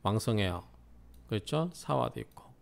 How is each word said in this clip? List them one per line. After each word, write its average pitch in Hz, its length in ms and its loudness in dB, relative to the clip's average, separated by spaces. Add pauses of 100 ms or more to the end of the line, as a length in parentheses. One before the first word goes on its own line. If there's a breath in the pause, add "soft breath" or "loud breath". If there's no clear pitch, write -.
왕성해요. 98 600 2 (640)
그렇죠? 151 460 -2
사화도 123 460 -2
있고. - 260 -12 (160)